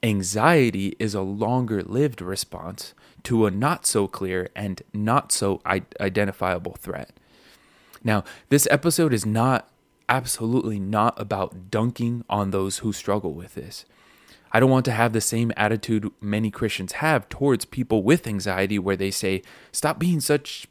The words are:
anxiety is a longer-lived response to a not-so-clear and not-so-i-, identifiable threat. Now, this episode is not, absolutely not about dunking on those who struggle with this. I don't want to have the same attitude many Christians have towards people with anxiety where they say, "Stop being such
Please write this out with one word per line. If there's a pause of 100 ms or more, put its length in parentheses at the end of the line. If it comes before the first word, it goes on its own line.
anxiety
is
a
longer-lived
response (300)
to
a
not-so-clear
and (120)
not-so-i-, (180)
identifiable
threat. (880)
Now, (240)
this
episode
is
not, (400)
absolutely
not
about
dunking
on
those
who
struggle
with
this. (680)
I
don't
want
to
have
the
same
attitude
many
Christians
have
towards
people
with
anxiety
where
they
say, (280)
"Stop
being
such